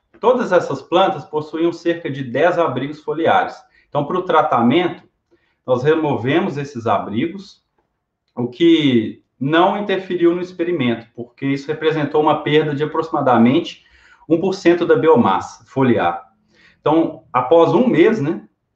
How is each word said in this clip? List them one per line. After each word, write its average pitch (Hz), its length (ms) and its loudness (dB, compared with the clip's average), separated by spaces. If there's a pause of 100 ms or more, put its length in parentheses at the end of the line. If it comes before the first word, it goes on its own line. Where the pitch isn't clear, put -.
(200)
Todas 226 320 0
essas 156 300 0
plantas 170 440 -2
possuíam 160 460 -4
cerca 170 380 -6
de 139 140 -8
dez 139 340 0
abrigos 147 460 -4
foliares. 151 520 -2 (340)
Então, 143 160 -4
pro 180 180 -4
tratamento, 151 800 0 (640)
nós 123 180 0
removemos 147 720 0
esses 120 300 -8
abrigos, 110 760 -4 (720)
o 127 120 -6
que 139 760 2 (160)
não 175 380 2
interferiu 185 560 -2
no 180 80 -6
experimento, 160 760 -4
porque 120 300 -12
isso 139 220 -4
representou 151 540 -2
uma 151 200 0
perda 151 320 2
de 139 100 -4
aproximadamente 147 1000 0 (420)
um 165 120 2
por 190 140 -2
cento 170 320 2
da 156 100 4
biomassa 123 720 2
foliar. 104 680 -2 (480)
Então, 156 500 0
após 165 420 4
um 240 140 2
mês, 208 320 4
né, 165 280 -6 (280)